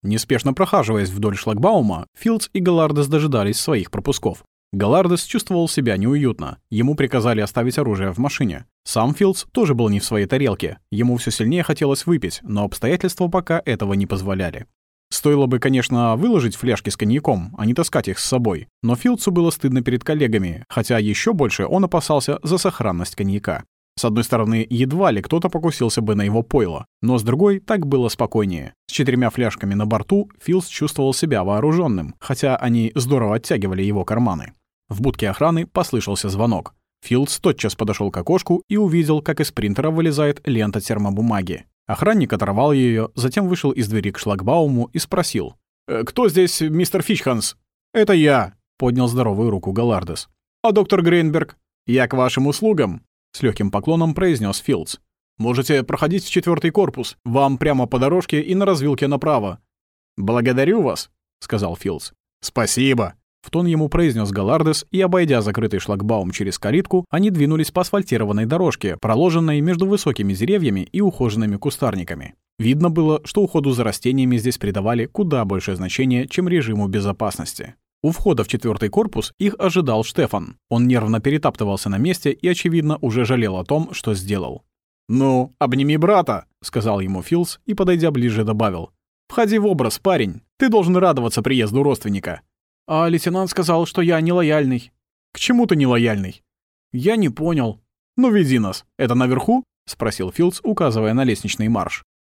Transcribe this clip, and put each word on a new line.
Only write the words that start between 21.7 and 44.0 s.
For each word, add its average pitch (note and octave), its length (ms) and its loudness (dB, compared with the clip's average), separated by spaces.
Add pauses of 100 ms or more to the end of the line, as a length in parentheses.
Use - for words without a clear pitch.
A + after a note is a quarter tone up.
опасался D3+ 580 0
за E3+ 160 0
сохранность F#2+ 560 -4
коньяка. G2 480 -2 (340)
С - 80 -4
одной A#2 180 2
стороны, A2+ 460 0
едва C3 420 0
ли G2+ 100 -2
кто-то E3+ 280 -2
покусился D3+ 520 -2
бы G#2+ 140 0
на G#2 60 0
его G#2 220 0
пойло, F#2+ 420 -2 (160)
но B2 160 2
с G#2 60 0
другой, F#3+ 360 2
так G3 280 -2
было C3 200 2
спокойнее. G2+ 680 -2 (140)
С - 60 -14
четырьмя B2+ 360 2
фляжками G#2 440 -4
на G#2 120 0
борту A#2 440 0 (120)
Филдс F3 260 0
чувствовал C#3 460 -2
себя B2+ 300 0
вооружённым, G#2+ 760 0
хотя C3 360 -2
они A#2 400 0
здорово A#2+ 400 0
оттягивали G2 460 -2
его G2 240 0
карманы. G#2+ 480 -2 (360)
В G#2+ 120 -6
будке A#2+ 280 -2
охраны E3 380 0
послышался G#2+ 600 -2
звонок. G2+ 460 -2 (280)
Филдс C3 360 0
тотчас C#3+ 360 -2
подошёл G#2 360 -2
к - 60 -8
окошку F3 520 0
и G#3 80 0
увидел, D#3+ 440 2
как D3+ 180 -4
из D3+ 120 -2
принтера G#2 400 -2
вылезает D#3 540 0
лента G#2+ 360 0
термобумаги. G2+ 840 -2 (200)
Охранник G3 480 2
оторвал G#2 380 2
её, A#2+ 440 2
затем C3 320 0
вышел F3 240 0
из A#2+ 160 -2
двери G#2 240 -2